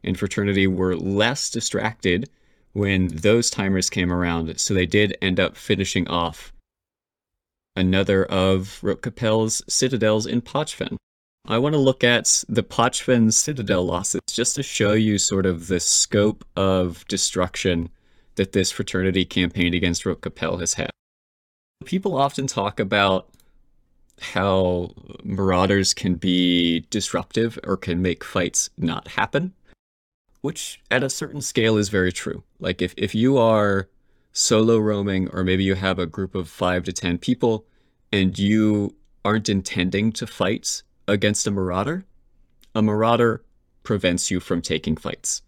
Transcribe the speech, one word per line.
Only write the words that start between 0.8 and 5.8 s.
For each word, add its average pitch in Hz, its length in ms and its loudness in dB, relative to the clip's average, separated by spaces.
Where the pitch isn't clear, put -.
less 101 540 0
distracted 107 800 -2
when 98 340 2
those 98 420 2
timers 95 400 -2
came 90 240 0
around, 85 460 -2
so - 160 -2
they 90 100 4
did 104 340 2
end 95 200 0
up 92 180 0
finishing 95 500 -2